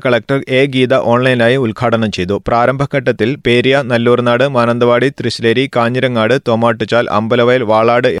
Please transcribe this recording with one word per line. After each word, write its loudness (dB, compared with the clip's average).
കളക്ടർ -2
എ 2
ഗീത 0
ഓൺലൈനായി 2
ഉദ്ഘാടനം -2
ചെയ്തു. -4
പ്രാരംഭഘട്ടത്തിൽ -2
പേരിയ, 0
നല്ലൂർനാട്, 0
മാനന്തവാടി, 0
തൃശ്ശേരി, -2
കാഞ്ഞിരങ്ങാട്, 0
തോമാട്ടുചാൽ, 0
അമ്പലവയൽ, 0
വാളാട് 2